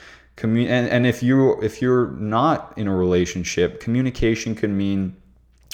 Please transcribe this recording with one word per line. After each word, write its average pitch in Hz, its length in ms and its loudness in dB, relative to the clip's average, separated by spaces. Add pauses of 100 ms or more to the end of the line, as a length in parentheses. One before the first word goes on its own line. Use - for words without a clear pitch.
(380)
Commu-, 113 320 0
and, 120 180 0
and 123 180 2
if 120 160 0
you, 135 400 4
if 107 200 -4
you're 123 300 2
not 110 640 -2
in 104 100 -4
a 95 80 0
relationship, 90 840 0
communication 117 760 -2
could 107 140 -2
mean 98 480 -2 (560)